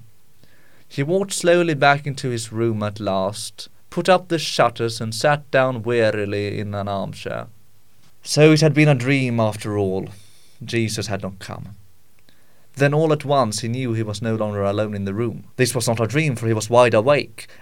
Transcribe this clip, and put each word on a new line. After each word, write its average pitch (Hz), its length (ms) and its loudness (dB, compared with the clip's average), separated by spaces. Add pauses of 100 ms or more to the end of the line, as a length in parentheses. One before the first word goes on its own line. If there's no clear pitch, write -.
(880)
He - 160 -6
walked 190 300 -2
slowly 175 420 4
back 143 320 2
into 135 220 -6
his 117 240 -6
room 110 320 0
at 104 160 -6
last, 98 680 -4 (220)
put 175 180 -4
up 185 200 4
the 165 100 0
shutters 117 640 0
and 110 120 -6
sat 147 380 0
down 131 320 2
wearily 104 760 0
in 104 140 -6
an 98 120 -4
armchair. 98 600 -6 (760)
So 151 300 6
it 151 80 6
had 151 140 4
been 151 140 4
a 147 60 6
dream 127 460 0
after 107 360 -2
all. 95 300 -2 (580)
Jesus 113 440 -2
had 98 140 -4
not 95 180 -10
come. - 300 -12 (1040)
Then 139 180 2
all 156 180 2
at 151 140 0
once 131 360 0
he 117 80 -4
knew 120 260 -2
he 110 80 -2
was 104 180 -6
no 113 140 -2
longer 107 280 -2
alone 104 320 0
in 98 120 -4
the 98 80 -4
room. 110 300 -4 (120)
This 123 180 2
was 123 140 -2
not 113 100 0
a 113 80 0
dream, 139 300 -2
for 117 100 -4
he 113 60 2
was 110 160 -2
wide 120 240 6
awake. 117 540 0 (160)